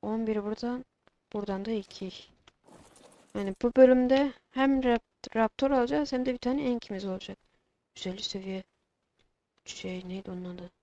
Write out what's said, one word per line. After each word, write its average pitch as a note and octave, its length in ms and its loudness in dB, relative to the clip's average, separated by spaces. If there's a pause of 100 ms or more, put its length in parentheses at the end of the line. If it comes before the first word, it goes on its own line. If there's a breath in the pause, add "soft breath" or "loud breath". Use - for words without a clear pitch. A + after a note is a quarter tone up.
On A3 260 -2
bir G#3+ 160 0
buradan. A#3+ 420 -6 (480)
Buradan G3+ 320 -4
da A3+ 60 -4
iki. G3 400 -8 (1200)
Yani G3 260 -4
bu A#3+ 140 2
bölümde C4 580 8 (180)
hem C4+ 320 2
Rap-, - 520 -2
Raptor A3+ 360 0
alacağız C#4 420 0
hem B3+ 120 -2
de B3+ 80 -2
bir B3 40 -6
tane C4+ 260 -2
Enk'imiz A3+ 420 -4
olacak. F#3+ 320 -8 (580)
Yüz - 120 -10
elli F#3+ 160 -8
seviye. F#3+ 400 -8 (1000)
Şey F#3 440 -10
neydi F#3+ 220 -10
onun F3+ 140 -10
adı? F3+ 240 -12 (140)